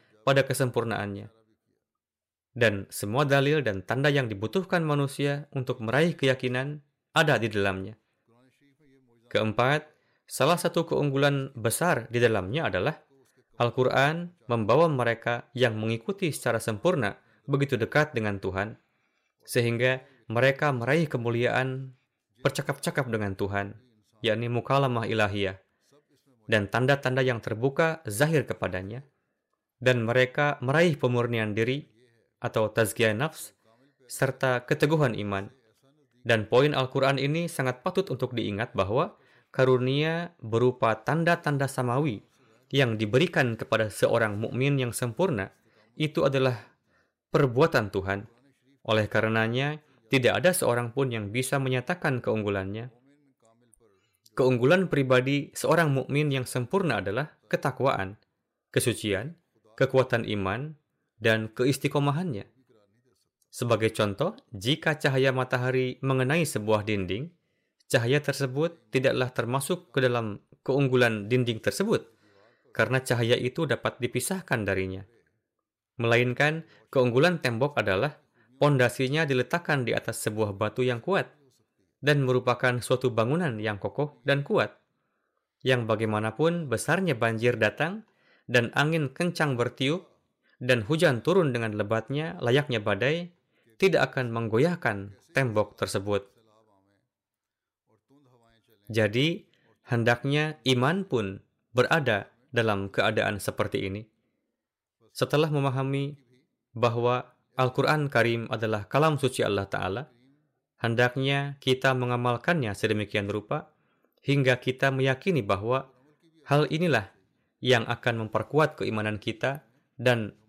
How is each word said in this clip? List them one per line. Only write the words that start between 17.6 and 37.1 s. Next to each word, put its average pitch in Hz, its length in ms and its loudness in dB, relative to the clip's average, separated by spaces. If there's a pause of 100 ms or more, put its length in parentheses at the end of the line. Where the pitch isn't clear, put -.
dekat 147 400 0
dengan 104 240 -2
Tuhan, 95 360 -4 (680)
sehingga 123 560 0 (240)
mereka 135 480 2
meraih 131 320 0
kemuliaan 127 880 -2 (480)
bercakap-cakap 143 680 -4
dengan 104 260 -2
Tuhan, 101 420 -4 (460)
yakni 113 260 0
mukalamah 120 560 0
ilahiyah, 101 540 -2 (920)
dan 104 220 2
tanda-tanda 131 500 2
yang 123 220 0
terbuka 139 640 -2
zahir 139 380 0
kepadanya, 95 580 -8 (800)
dan 123 180 4
mereka 127 640 0
meraih 147 340 2
pemurnian 120 560 0
diri 123 380 -2 (500)
atau 110 300 0
tazkiyah 110 420 2
nafs, 139 400 -6 (560)
serta 127 560 -2
keteguhan 147 480 2
iman. 101 380 -6 (720)
Dan 110 240 2
poin 139 240 4
Al-Quran 135 480 0